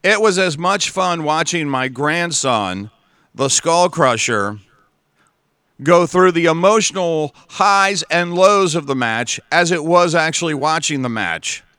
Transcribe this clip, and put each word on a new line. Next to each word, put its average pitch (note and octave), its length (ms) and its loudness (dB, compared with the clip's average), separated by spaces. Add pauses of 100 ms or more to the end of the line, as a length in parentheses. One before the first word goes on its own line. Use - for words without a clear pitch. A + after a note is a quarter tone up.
It G#3 180 2
was G#3 180 2
as F3 200 0
much F#3 320 -2
fun F3+ 340 -2
watching D#3 440 -2
my C3 200 -2
grandson, C3 1000 -2 (440)
the C3+ 140 -2
Skull E3 400 2
Crusher, A2+ 720 -2 (1200)
go F3 240 4
through F#3 260 4
the E3+ 120 0
emotional E3+ 880 0 (160)
highs G3 600 0
and F3 240 0
lows F#3 400 4
of D#3+ 120 -4
the C#3 80 -2
match A#2 460 -2 (100)
as E3+ 220 2
it E3 100 -2
was E3+ 320 4
actually D#3+ 400 -2
watching D3+ 480 -2
the B2+ 60 -4
match. F#2 560 -6 (140)